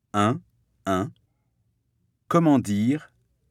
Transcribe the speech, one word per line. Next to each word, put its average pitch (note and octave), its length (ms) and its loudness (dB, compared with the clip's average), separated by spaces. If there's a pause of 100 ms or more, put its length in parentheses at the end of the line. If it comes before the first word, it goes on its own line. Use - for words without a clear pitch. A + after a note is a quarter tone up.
(120)
Un, G#2+ 300 0 (420)
un. F#2+ 260 -2 (1200)
Comment D#3+ 300 2
dire A2 560 -2 (360)